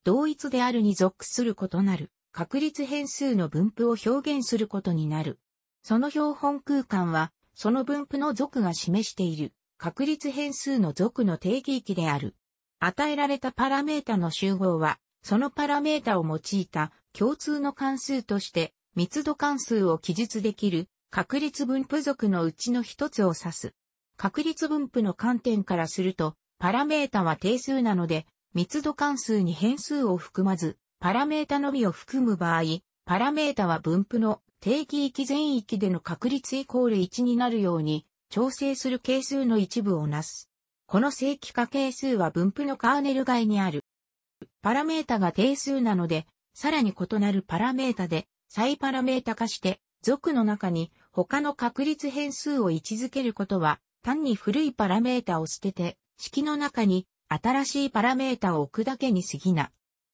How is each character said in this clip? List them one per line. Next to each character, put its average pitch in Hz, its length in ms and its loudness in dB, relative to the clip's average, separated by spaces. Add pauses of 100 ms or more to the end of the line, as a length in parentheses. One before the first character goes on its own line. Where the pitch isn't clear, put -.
同 254 220 4
一 294 240 -4
で 247 120 2
あ 247 80 2
る 240 120 2
に 208 120 4
属 185 300 0
す - 180 -4
る 233 160 0
異 185 200 -4
な 196 180 2
る、 151 140 -10 (220)
確 170 280 -4
率 302 240 -2
変 277 240 -2
数 277 260 0
の 175 140 2
分 175 260 0
布 233 160 2
を 226 140 2
表 277 320 0
現 254 100 -2
す 233 120 0
る 208 100 -2
こ 196 140 -4
と 185 100 0
に 156 140 0
な 156 160 -2
る。 151 160 -6 (440)
そ 220 160 2
の 285 120 0
標 294 240 0
本 285 260 -2
空 277 240 0
間 175 280 0
は、 160 200 0 (220)
そ - 160 0
の 262 140 2
分 285 220 -4
布 277 120 -6
の 285 160 0
属 269 280 -2
が 175 120 0
示 196 340 0
し - 60 -12
て - 80 -4
い 165 140 -2
る、 151 160 -6 (260)
確 - 260 -4
率 294 260 -2
変 285 220 -4
数 269 260 -2
の 170 140 2
属 226 320 0
の 170 140 0
定 208 200 0
義 269 180 -2
域 208 180 -6
で 165 160 0
あ 143 80 0
る。 113 160 -6 (440)
与 285 340 0
え 285 40 -2
ら 285 100 2
れ 277 120 0
た 262 140 -4
パ 254 160 0
ラ 277 140 2
メ 302 160 0
ー 277 40 -2
タ 220 140 -2
の 175 140 0
集 190 260 0
合 180 220 2
は、 156 200 0 (240)
そ 202 160 2
の 277 120 0
パ 294 180 -2
ラ 285 120 0
メ 302 160 2
ー 294 60 -6
タ 196 180 2
を 160 60 0
用 156 100 -2
い 190 300 -2
た - 260 -2 (220)
共 240 200 2
通 294 240 -4
の 285 140 -2
関 269 260 -2
数 262 240 -2
と 202 160 -2
し - 120 -6
て、 165 240 -2 (200)
密 185 300 -2
度 302 100 0
関 285 240 0
数 220 260 0
を 165 140 4
記 - 140 -4
述 214 300 -2
で 208 100 0
き 208 180 -2
る、 175 180 -2 (220)
確 208 280 -2
率 285 260 -2
分 269 200 0
布 302 180 -2
属 277 260 0
の 180 160 2
う 165 80 0
ち 240 200 -4
の 240 100 0
一 277 260 -6
つ 220 160 0
を 175 140 4
指 170 140 -8
す。 - 200 -10 (440)
確 - 260 -2
率 320 260 -2
分 294 200 -2
布 240 140 0
の 190 120 0
観 240 260 0
点 214 240 0
か 185 120 -2
ら 165 120 0
す - 140 -4
る 185 100 0
と、 160 220 -2 (240)
パ 180 140 0
ラ 262 120 2
メ 302 200 2
ー 269 40 -2
タ 196 160 0
は 160 120 2
定 220 220 0
数 269 220 -2
な 226 140 2
の 175 120 2
で、 160 200 -2 (260)
密 185 300 0
度 302 100 0
関 285 240 0
数 220 240 0
に 175 140 0
変 220 240 0
数 285 260 -2
を 185 140 2
含 - 260 -4
ま 190 120 2
ず、 160 200 -4 (220)
パ 180 160 0
ラ 262 100 2
メ 302 180 0
ー 294 40 -4
タ 285 120 0
の 285 140 0
み 254 140 2
を 185 40 2
含 - 320 -4
む 220 140 4
場 165 220 2
合、 165 40 2 (420)
パ 185 140 2
ラ 254 140 2
メ 294 180 2
ー 277 40 -4
タ 196 120 2
は 165 120 2
分 175 300 0
布 240 100 -2
の 220 240 0 (180)
定 277 220 0
義 285 240 0
域 269 180 -4
全 285 320 0
域 214 220 -4
で 196 100 2
の 175 120 0
確 175 280 -4
率 262 280 -2
イ 269 100 -6
コ 247 180 2
ー 240 40 4
ル 220 80 2
一 185 260 0
に 240 140 2
な 247 120 2
る 226 120 0
よ 180 160 2
う 160 60 0
に、 151 240 -2 (220)
調 247 220 0
整 277 240 -2
す 262 160 -4
る 254 80 -2
係 262 240 0
数 269 220 -2
の 226 140 4
一 202 240 0
部 196 140 2
を 151 100 -2
な 147 160 -2
す。 - 280 -14 (360)
こ 185 140 2
の 277 100 2
正 269 260 -2
規 - 160 -16
化 240 140 -2
係 269 260 -2
数 269 160 -4
は 190 220 2
分 175 200 2
布 285 140 -4
の 269 120 -4
カ 247 200 2
ー 285 40 0
ネ 277 140 0
ル 262 100 0
外 240 220 2
に 208 140 2
あ 190 100 0
る。 147 140 -4 (800)
パ 214 120 2
ラ 285 100 0
メ 320 160 0
ー 302 40 -4
タ 233 140 0
が 180 140 2
定 269 240 2
数 277 240 -2
な 226 140 2
の 175 120 0
で、 160 200 -2 (280)
さ - 160 -2
ら 311 100 2
に 208 180 2
異 214 200 -2
な 202 120 4
る 196 120 0
パ - 160 -4
ラ 240 140 0
メ 262 180 0
ー 226 40 -2
タ 180 140 -4
で、 160 180 -2 (220)
再 262 300 0
パ 269 140 -2
ラ 262 100 -2
メ 262 160 0
ー 254 40 -2
タ 226 120 -4
化 226 140 -2
し - 120 -8
て、 190 200 -2 (220)
属 277 300 0
の 240 120 4
中 208 260 0
に 165 220 -2 (200)
他 220 280 0
の 294 140 -2
確 240 300 -2
率 294 260 -2
変 285 220 -4
数 285 280 -2
を 190 100 2
位 160 60 2
置 160 180 -6
づ 247 160 -4
け 269 120 -2
る 233 120 -2
こ 196 120 -4
と 190 140 0
は、 151 200 2 (220)
単 302 200 0
に 262 120 0
古 208 280 0
い 285 100 0
パ 208 160 0
ラ 196 120 2
メ 247 180 2
ー 240 40 -2
タ 170 180 -2
を 160 60 -2
捨 - 140 -10
て 190 120 -2
て、 170 260 -4 (180)
式 - 260 -4
の 302 140 0
中 277 280 0
に 185 220 2 (220)
新 254 360 2
し 277 220 0
い 262 40 -6
パ 208 120 2
ラ 254 120 4
メ 262 180 0
ー 233 40 0
タ 175 220 0
を 147 40 2
置 - 200 -4
く - 20 -4
だ 262 120 -2
け 254 160 0
に 185 120 2
過 - 140 -8
ぎ 185 140 2
な。 156 200 0 (420)